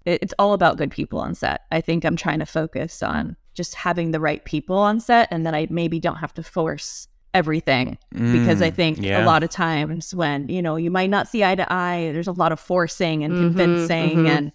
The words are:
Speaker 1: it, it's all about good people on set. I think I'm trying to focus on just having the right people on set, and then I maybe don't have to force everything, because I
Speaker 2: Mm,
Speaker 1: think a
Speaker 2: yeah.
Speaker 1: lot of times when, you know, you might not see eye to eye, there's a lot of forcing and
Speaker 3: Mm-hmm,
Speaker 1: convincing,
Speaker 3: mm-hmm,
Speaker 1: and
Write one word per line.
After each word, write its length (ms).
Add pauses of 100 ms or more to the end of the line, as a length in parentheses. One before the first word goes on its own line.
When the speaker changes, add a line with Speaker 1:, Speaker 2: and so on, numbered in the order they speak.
Speaker 1:
it, 180
it's 160
all 140
about 240
good 160
people 260
on 160
set. 280 (100)
I 80
think 240
I'm 120
trying 240
to 60
focus 560
on 320 (200)
just 200
having 380
the 80
right 240
people 320
on 240
set, 320
and 140
then 80
I 160
maybe 300
don't 160
have 180
to 100
force 640 (240)
everything, 680 (140)
because 500
I 80
Speaker 2:
Mm, 40
Speaker 1:
think 240
a 40
Speaker 2:
yeah. 240
Speaker 1:
lot 160
of 80
times 640
when, 340
you 140
know, 140
you 120
might 220
not 160
see 160
eye 140
to 160
eye, 400
there's 160
a 40
lot 200
of 80
forcing 640
and 100
Speaker 3:
Mm-hmm, 80 (160)
Speaker 1:
convincing, 600
Speaker 3:
mm-hmm, 100
Speaker 1:
and 260